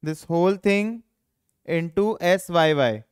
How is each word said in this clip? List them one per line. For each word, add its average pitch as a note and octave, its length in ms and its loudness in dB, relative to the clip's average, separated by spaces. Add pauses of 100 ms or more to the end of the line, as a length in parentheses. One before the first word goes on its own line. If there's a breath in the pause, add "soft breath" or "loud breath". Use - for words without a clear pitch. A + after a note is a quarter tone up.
this D#3 200 -8
whole F3 320 2
thing G#3 480 -2 (600)
into E3+ 560 -2
S F3+ 280 0
Y D#3+ 240 4
Y। A#2 380 0